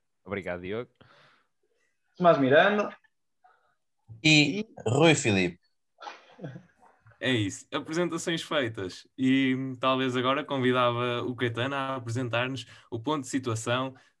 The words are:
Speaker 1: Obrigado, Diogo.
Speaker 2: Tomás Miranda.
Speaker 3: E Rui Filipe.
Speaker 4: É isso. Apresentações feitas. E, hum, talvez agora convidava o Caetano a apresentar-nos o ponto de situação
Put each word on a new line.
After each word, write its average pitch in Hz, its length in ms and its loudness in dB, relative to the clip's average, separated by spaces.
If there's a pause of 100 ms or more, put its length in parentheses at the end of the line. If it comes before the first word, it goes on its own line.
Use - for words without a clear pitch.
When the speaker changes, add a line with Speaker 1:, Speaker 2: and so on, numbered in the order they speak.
(260)
Speaker 1:
Obrigado, 90 340 -8
Diogo. 104 300 -10 (1200)
Speaker 2:
Tomás 170 220 6
Miranda. 185 560 4 (1300)
Speaker 3:
E 156 420 4 (180)
Rui 143 300 6
Filipe. 95 460 0 (1600)
Speaker 4:
É 127 100 -2
isso. 104 420 -2
Apresentações 165 720 -4
feitas. 113 640 -4 (100)
E, 131 380 2
hum, 131 220 -6
talvez 131 400 0
agora 135 280 0
convidava 123 800 0
o 123 140 -6
Caetano 123 400 -4
a 135 180 -6
apresentar-nos 123 720 -4 (240)
o 120 80 -8
ponto 143 240 -4
de - 60 -12
situação 127 640 -4 (260)